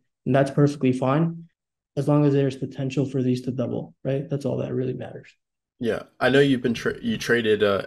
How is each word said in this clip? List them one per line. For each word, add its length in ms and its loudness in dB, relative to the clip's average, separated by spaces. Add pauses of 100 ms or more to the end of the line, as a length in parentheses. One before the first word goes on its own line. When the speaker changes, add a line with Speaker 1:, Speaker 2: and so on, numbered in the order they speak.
(260)
Speaker 1:
And 100 2
that's 160 2
perfectly 420 2
fine, 520 0 (520)
as 100 -2
long 180 4
as 80 4
there's 220 0
potential 500 -4
for 160 -4
these 200 0
to 100 -6
double, 520 -6
right? 260 -4
That's 160 -4
all 120 -2
that 160 -6
really 200 -4
matters. 400 -14 (460)
Speaker 2:
Yeah, 240 -4 (180)
I 80 2
know 100 6
you've 220 4
been 120 0
tra-, 280 -4
you 160 -2
traded, 460 2
uh, 240 2